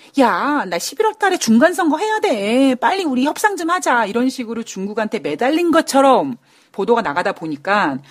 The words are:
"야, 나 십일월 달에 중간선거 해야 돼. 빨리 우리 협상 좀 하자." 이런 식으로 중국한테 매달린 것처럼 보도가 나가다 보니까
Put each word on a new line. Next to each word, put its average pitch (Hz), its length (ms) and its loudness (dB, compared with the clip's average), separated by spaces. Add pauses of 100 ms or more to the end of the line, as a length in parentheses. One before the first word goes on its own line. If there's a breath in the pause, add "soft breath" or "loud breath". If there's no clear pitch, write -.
(180 soft breath)
"야, 233 460 2
나 175 160 -4
십일월 427 340 -2
달에 381 220 0
중간선거 311 640 2
해야 427 200 -2
돼. 254 560 0
빨리 349 300 -2
우리 254 200 -2
협상 381 320 -2
좀 330 140 -4
하자." 294 360 0
이런 233 240 -2
식으로 226 340 -8
중국한테 214 560 -6
매달린 269 500 0
것처럼 262 680 4 (360 soft breath)
보도가 226 300 0
나가다 180 320 -2
보니까 156 640 -2 (120 loud breath)